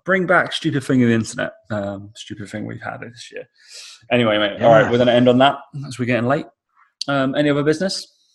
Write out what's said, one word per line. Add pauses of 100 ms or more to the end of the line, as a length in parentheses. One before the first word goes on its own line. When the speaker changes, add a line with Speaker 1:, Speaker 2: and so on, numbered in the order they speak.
Speaker 1:
Bring
back
stupid
thing
of
the
internet. (180)
Um,
stupid
thing
we've
had
this
year. (600)
Anyway,
mate.
All
right,
Speaker 2:
Yeah.
Speaker 1:
we're
gonna
end
on
that (300)
as
we're
getting
late. (640)
Um,
any
other
business? (280)